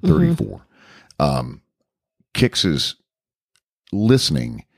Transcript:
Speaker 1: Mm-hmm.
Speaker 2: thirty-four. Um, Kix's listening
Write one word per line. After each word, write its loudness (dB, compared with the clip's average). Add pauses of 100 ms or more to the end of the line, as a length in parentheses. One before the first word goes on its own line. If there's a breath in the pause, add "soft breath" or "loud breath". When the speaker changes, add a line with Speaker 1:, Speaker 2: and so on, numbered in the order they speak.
Speaker 1:
Mm-hmm. 0
Speaker 2:
thirty-four. 2 (540 soft breath)
Um, -2 (720)
Kix's -2 (960)
listening 0 (120)